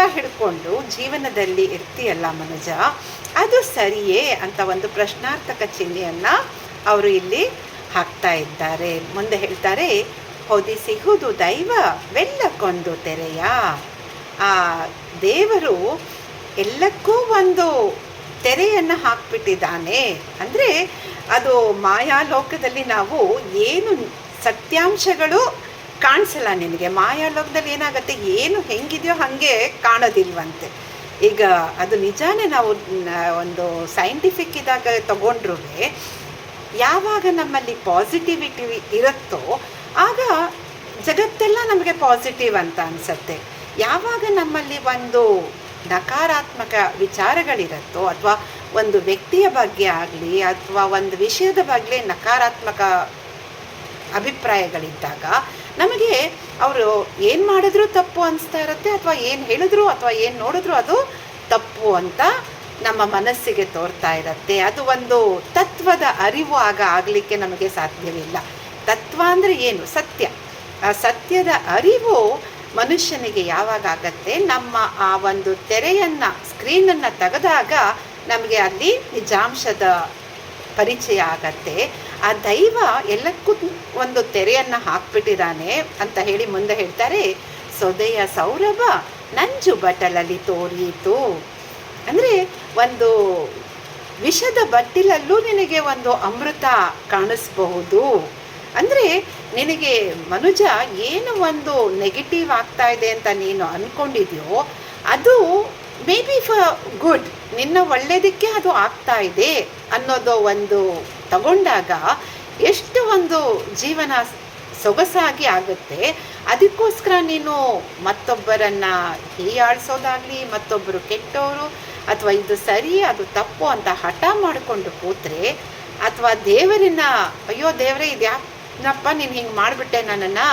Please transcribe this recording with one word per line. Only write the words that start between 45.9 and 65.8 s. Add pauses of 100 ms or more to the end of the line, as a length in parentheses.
ವಿಚಾರಗಳಿರುತ್ತೋ
ಅಥವಾ (260)
ಒಂದು
ವ್ಯಕ್ತಿಯ
ಬಗ್ಗೆ
ಆಗ್ಲಿ
ಅಥವಾ
ಒಂದು
ವಿಷಯದ
ಬಗ್ಗೆ
ನಕಾರಾತ್ಮಕ (1300)
ಅಭಿಪ್ರಾಯಗಳಿದ್ದಾಗ (540)
ನಮಗೆ (280)
ಅವರು (120)
ಏನ್
ಮಾಡಿದ್ರು
ತಪ್ಪು
ಅನ್ಸ್ತಾ
ಇರತ್ತೆ,
ಅಥವಾ
ಏನ್
ಹೇಳಿದ್ರು
ಅಥವಾ
ಏನ್
ನೋಡಿದ್ರು
ಅದು (400)
ತಪ್ಪು
ಅಂತ (640)
ನಮ್ಮ
ಮನಸ್ಸಿಗೆ
ತೋರ್ತಾ
ಇರತ್ತೆ.
ಅದು
ಒಂದು (120)
ತತ್ವದ (160)